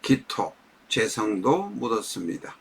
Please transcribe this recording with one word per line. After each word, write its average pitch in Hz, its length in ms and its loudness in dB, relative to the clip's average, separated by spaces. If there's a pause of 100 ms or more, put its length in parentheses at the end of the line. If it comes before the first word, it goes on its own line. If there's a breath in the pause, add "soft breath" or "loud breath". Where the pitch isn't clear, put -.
기토, - 520 0 (340)
재성도 110 800 2
묻었습니다. 110 920 -4